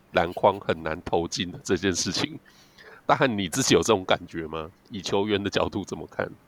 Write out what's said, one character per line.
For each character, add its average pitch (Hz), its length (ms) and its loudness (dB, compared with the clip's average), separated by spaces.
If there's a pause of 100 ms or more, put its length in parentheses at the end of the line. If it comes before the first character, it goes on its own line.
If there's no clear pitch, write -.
(120)
篮 87 200 2
筐 101 260 4
很 82 240 -4
难 80 220 -4
投 85 240 -2
进 87 240 -4
的 - 100 -14
这 98 140 0
件 92 160 2
事 85 180 -2
情。 - 260 -2 (680)
大 143 80 6
汉， 127 240 2
你 95 100 0
自 131 140 -2
己 - 120 4
有 117 60 8
这 101 60 0
种 101 180 4
感 104 220 2
觉 82 200 -8
吗？ 78 220 -8 (220)
以 95 100 -10
球 101 260 0
员 101 160 0
的 98 60 -2
角 92 180 0
度 101 160 -6
怎 - 140 -10
么 80 140 -12
看？ 95 180 -4 (200)